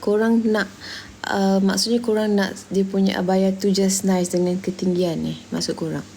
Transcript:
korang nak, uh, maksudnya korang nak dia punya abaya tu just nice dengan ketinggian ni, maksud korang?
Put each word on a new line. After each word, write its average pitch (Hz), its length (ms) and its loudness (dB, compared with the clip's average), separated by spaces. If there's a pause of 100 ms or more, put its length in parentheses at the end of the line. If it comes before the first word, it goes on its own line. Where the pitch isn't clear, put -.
korang 220 400 2
nak, 214 240 0 (560)
uh, 196 400 2
maksudnya 226 400 2
korang 214 320 2
nak 196 160 2 (160)
dia 190 160 0
punya 190 320 2
abaya 190 400 2
tu 202 160 0
just 190 320 2
nice 180 320 0
dengan 180 240 0
ketinggian 180 640 -2
ni, 160 160 -6 (160)
maksud - 240 -4
korang? 156 240 -6 (140)